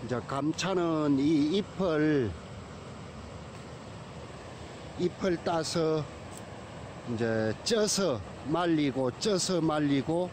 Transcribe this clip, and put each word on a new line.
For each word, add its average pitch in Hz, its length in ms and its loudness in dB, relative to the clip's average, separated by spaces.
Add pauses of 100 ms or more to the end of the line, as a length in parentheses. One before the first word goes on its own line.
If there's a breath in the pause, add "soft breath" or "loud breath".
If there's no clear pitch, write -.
이제 117 240 -2
감차는 156 880 2
이 151 380 4
잎을, 151 720 2 (2750)
잎을 180 420 2
따서 160 600 2 (1080)
이제 113 400 2 (120)
쪄서 196 560 2 (260)
말리고, 147 720 2
쪄서 185 420 2
말리고 156 720 2